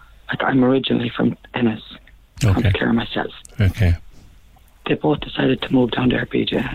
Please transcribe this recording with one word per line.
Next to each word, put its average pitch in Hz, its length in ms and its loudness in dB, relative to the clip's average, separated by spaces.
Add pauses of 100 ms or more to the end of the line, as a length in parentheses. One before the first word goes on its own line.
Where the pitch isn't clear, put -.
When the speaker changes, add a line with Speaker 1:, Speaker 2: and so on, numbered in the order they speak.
(300)
Speaker 1:
Like, - 140 -6
I'm 131 200 2
originally 123 460 2
from 120 280 -2 (160)
Ennis, 110 280 0 (580)
County 107 280 2
Speaker 2:
Okay. 95 100 2
Speaker 1:
Clare 120 160 0
myself. 110 380 -2 (280)
Speaker 2:
Okay. 90 360 2 (920)
Speaker 1:
They - 80 0
both 151 240 0
decided - 420 -2
to - 120 -6
move 123 180 4
down 123 180 0
there, 117 160 0
P 120 200 -2
J, - 300 -2